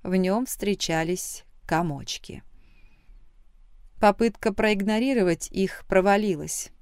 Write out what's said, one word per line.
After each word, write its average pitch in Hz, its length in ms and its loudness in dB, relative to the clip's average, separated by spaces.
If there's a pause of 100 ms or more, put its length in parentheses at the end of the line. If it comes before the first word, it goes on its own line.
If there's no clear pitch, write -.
В 185 140 -2
нём 190 300 2
встречались 180 960 -4 (220)
комочки. 160 760 -4 (1600)
Попытка 214 520 2
проигнорировать 214 1000 0
их - 340 -4
провалилась. 190 840 2 (120)